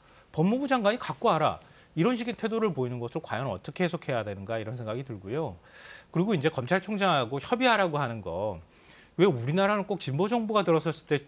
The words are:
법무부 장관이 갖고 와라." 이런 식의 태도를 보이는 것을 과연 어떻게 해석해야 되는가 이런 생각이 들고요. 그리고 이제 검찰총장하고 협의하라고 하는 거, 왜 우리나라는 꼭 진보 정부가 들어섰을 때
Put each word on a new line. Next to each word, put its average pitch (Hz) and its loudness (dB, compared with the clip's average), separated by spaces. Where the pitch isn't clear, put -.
법무부 233 2
장관이 240 2
갖고 - -2
와라." 151 4
이런 214 4
식의 233 -4
태도를 220 -2
보이는 123 -2
것을 117 -6
과연 120 -2
어떻게 - -6
해석해야 147 -2
되는가 101 -6
이런 110 -8
생각이 117 -4
들고요. 110 -6
그리고 190 2
이제 151 2
검찰총장하고 160 0
협의하라고 214 2
하는 117 -2
거, 90 -4
왜 175 6
우리나라는 190 2
꼭 196 -4
진보 151 0
정부가 220 2
들어섰을 160 2
때 143 0